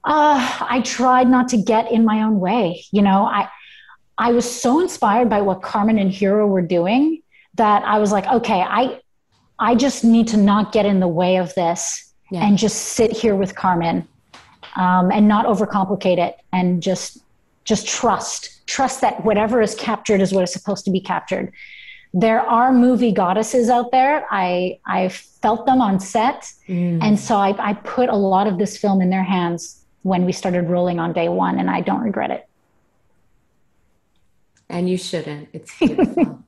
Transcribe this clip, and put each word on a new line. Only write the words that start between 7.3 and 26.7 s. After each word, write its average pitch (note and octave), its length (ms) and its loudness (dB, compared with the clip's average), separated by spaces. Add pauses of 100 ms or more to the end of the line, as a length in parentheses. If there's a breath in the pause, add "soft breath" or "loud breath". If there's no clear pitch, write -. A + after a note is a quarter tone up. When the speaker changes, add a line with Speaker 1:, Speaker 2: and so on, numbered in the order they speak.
Speaker 1:
that G#3 280 2
I G#3+ 160 0
was G#3 120 2
like, G3 160 0
"Okay, A3 340 0
I, A#3+ 380 -2 (580)
I A3 180 0
just C4 280 0
need A3+ 260 4
to A3+ 80 0
not G3+ 340 4
get G#3 140 2
in G3 140 2
the F#3 80 2
way F3+ 300 0
of F3 180 -4
this - 580 -4 (180)
Speaker 2:
Yeah. F#3 140 -4
Speaker 1:
and G3+ 120 4
just G#3 200 0 (200)
sit A3 140 2
here G#3+ 240 0
with F#3+ 200 -4
Carmen, E3+ 520 -2 (680 loud breath)
um, F#3 360 2
and G#3 160 4
not G#3+ 200 4
overcomplicate G3 720 0
it - 180 -2 (160)
and F3+ 300 0
just, - 340 -4 (460)
just - 240 -2
trust, - 800 -4
trust - 340 -4
that G3+ 240 -2
whatever G#3+ 340 0
is G#3 140 0
captured G#3 480 -2
is F#3+ 100 0
what F#3+ 120 0
is F3+ 100 -4
supposed F#3+ 320 -8
to G3 60 -2
be F#3 100 0
captured." - 500 -6 (640 loud breath)
There A3+ 260 2
are B3 320 2
movie A#3+ 380 4
goddesses G#3+ 580 0
out A#3+ 220 2
there. C4 400 2
I, F3+ 560 -2
I F#3+ 220 -2
felt - 580 -4
them C4 140 4
on G3 180 2
set. A#3 520 -2 (160)
Speaker 2:
Mm. F3 360 -2